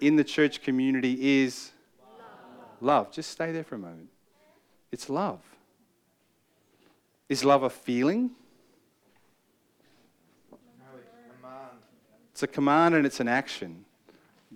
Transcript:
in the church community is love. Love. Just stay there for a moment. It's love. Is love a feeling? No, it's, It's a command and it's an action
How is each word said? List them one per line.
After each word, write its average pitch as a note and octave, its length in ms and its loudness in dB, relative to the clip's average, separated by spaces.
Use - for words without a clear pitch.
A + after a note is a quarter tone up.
in D3 140 4
the D3 80 6
church D3 400 0
community C3 800 2
is - 280 -6
love. - 800 -20
Love. B2 300 2
Just - 180 -12
stay E3 220 -6
there D#3+ 120 -8
for C3+ 120 -14
a G#2+ 40 -10
moment. E2+ 300 -16
It's - 160 -14
love. C#3 320 -6
Is C3+ 160 -2
love C#3 160 6
a C3 80 -2
feeling? E3 600 -2
No, - 60 -20
it's, A#2+ 480 -20
It's - 100 -10
a C3+ 60 -2
command D#3 480 2
and D3 100 4
it's - 140 -4
an A#2+ 80 -2
action G2+ 580 -6